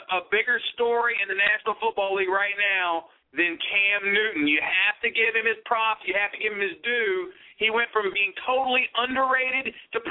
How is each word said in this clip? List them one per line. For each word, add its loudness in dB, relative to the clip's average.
a -6
bigger 2
story 2
in -4
the -2
National 0
Football 0
League 2
right 0
now 0
than 0
Cam 0
Newton. 0
You 4
have 0
to 0
give 0
him -2
his 2
props. -2
You -2
have -2
to -12
give -2
him -8
his -2
due. -2
He 2
went 2
from 0
being -2
totally 2
underrated 0
to -4